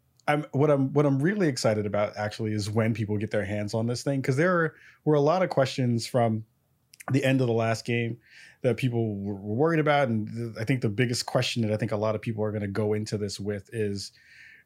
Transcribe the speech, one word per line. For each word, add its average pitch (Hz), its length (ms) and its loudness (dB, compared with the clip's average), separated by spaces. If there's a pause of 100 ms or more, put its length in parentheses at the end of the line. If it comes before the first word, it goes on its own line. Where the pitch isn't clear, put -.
(280)
I'm, 147 240 0
what 147 180 4
I'm, 135 240 2
what 143 120 4
I'm 135 160 2
really 190 260 2
excited 107 380 0
about 104 300 0
actually 107 380 -4
is 104 160 -2
when 110 240 2
people 104 240 -2
get 107 140 -4
their 104 140 0
hands 104 280 -4
on 113 140 0
this 120 160 -4
thing, 139 180 0
'cause 127 140 0
there 165 380 2 (300)
were 151 120 4
a 143 60 6
lot 170 200 4
of 170 80 0
questions 123 560 0
from 113 400 0 (640)
the 135 120 2
end 131 160 4
of 127 80 2
the 113 60 2
last 113 320 0
game 117 320 -2 (440)
that 117 160 2
people 117 400 0
were, 101 180 -4
were 104 180 -6
worried 156 260 2
about, 143 280 4
and 110 200 -2
th-, 113 320 -10
I 110 40 -4
think 127 180 0
the 113 80 2
biggest 117 360 0
question 123 360 0
that 107 100 2
I 107 60 2
think 107 140 -2
a 107 60 -2
lot 107 180 0
of 107 60 -6
people 107 220 -4
are 107 80 -2
gonna 104 160 -4
go 104 260 0
into 107 240 -4
this 101 220 -6
with 101 320 -6
is, 104 400 -4 (540)